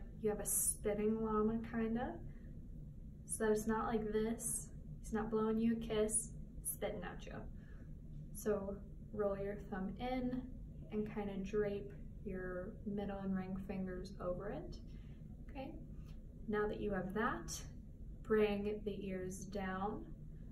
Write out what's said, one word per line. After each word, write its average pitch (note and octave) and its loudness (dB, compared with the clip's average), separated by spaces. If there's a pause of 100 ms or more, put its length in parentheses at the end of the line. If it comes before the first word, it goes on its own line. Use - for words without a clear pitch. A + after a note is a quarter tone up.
(220)
you A3 4
have G3 2
a F#3+ -4
spinning G#3+ 4
llama, G#3+ 6 (140)
kinda. A#3 2 (1120)
So - 0
that A3 8
it's G#3+ 4
not A3 4
like A3 2
this. A3 2 (340)
He's - -6
not G#3 2
blowing A3 6
you A3+ 8
a A3+ 2
kiss, G#3+ 4 (340)
spitting - -2
at - -6
you. - -8 (960)
So G3 0 (360)
roll G3+ 2
your G3+ -2 (140)
thumb G3 0
in B3+ 0 (500)
and G#3+ 0
kinda G3 0
drape G3+ 2 (320)
your F#3 -4 (180)
middle G3+ 0
and F#3+ 0
ring F#3+ -2 (100)
fingers F#3 -2
over F3+ 0
it. E4+ -4 (760)
Okay, C#4+ -6 (720)
now G#3 4
that A3 0
you G#3 2
have F#3+ 0
that, C#4 0 (640)
bring G#3 4
the G3 -2
ears F#3 -4
down, G3 -2 (480)